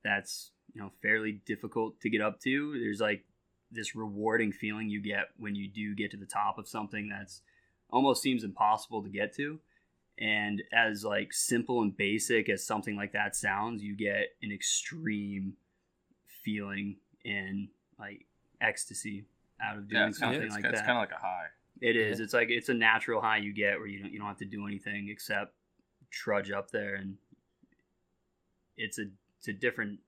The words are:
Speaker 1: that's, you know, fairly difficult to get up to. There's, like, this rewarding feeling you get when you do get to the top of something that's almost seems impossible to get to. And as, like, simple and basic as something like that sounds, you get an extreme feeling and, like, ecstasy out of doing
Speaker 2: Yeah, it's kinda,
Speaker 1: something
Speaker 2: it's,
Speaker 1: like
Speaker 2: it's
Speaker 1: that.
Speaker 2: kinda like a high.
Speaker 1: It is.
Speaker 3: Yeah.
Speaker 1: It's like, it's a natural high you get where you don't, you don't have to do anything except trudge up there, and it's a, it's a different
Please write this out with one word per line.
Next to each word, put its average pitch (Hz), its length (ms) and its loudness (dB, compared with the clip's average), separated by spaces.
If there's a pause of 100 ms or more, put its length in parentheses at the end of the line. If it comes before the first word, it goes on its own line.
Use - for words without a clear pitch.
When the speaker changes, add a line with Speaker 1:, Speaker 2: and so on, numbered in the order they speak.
Speaker 1:
that's, - 460 -2 (220)
you 107 80 -12
know, 98 80 -8 (120)
fairly 107 320 4 (120)
difficult 113 540 -4
to 110 100 0
get 107 120 2
up 107 180 0
to. 143 400 0
There's, 107 220 -2
like, 104 240 0 (460)
this 113 220 -8
rewarding 110 600 2
feeling 107 340 -4
you 104 140 -2
get 101 240 -2 (120)
when 104 180 -6
you 98 120 -6
do 104 280 -6
get 104 160 -4
to 101 60 -14
the 98 80 -14
top 101 320 -2
of 107 100 -12
something 107 420 -6
that's 101 320 -12 (480)
almost 131 320 6
seems 123 240 2
impossible 107 580 2
to 101 60 -8
get 101 260 -2
to. 147 240 -6 (580)
And 104 540 0
as, 110 320 4
like, 101 300 0
simple 120 480 2
and 101 140 2
basic 107 520 2
as 98 180 0
something 107 300 -2
like 101 180 -4
that 104 220 0
sounds, 104 480 0
you 101 140 -6
get 101 440 0
an 107 100 -6
extreme 101 1040 -2 (840)
feeling 101 540 -2 (280)
and, 101 440 -4 (300)
like, 101 260 -14 (360)
ecstasy 104 640 -2 (360)
out 107 160 -4
of 101 100 -10
doing 110 140 4
Speaker 2:
Yeah, - 80 6
it's - 100 -4
kinda, 117 160 2
Speaker 1:
something 147 120 -2
Speaker 2:
it's, 107 80 -4
Speaker 1:
like 104 100 -2
Speaker 2:
it's 107 160 2
Speaker 1:
that. 104 40 0
Speaker 2:
kinda 123 140 4
like 101 120 0
a - 60 -8
high. 90 300 -6 (340)
Speaker 1:
It 117 140 6
is. 107 240 4
Speaker 3:
Yeah. 113 60 -2
Speaker 1:
It's - 80 -6
like, 117 160 4
it's 117 200 0
a 131 40 4
natural 113 480 6
high 110 160 2
you 104 160 -2
get 101 260 2
where 107 80 -8
you 98 140 -10
don't, 101 100 -10
you 104 80 -10
don't 104 80 -6
have 101 100 -8
to 101 80 -8
do 101 220 -8
anything 101 420 -6
except 104 460 -4 (560)
trudge 101 400 0
up 101 180 -4
there, 101 260 -4
and 98 220 -6 (1600)
it's 110 220 -6
a, 107 60 -4 (340)
it's - 80 -12
a 110 60 -4
different 104 540 -2